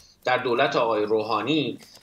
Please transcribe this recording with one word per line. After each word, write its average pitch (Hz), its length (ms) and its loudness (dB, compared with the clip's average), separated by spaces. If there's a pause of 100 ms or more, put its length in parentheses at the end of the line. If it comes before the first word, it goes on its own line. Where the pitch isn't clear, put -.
(240)
در 127 120 2
دولت 131 400 0
آقای 113 280 2
روحانی، 110 720 -2 (240)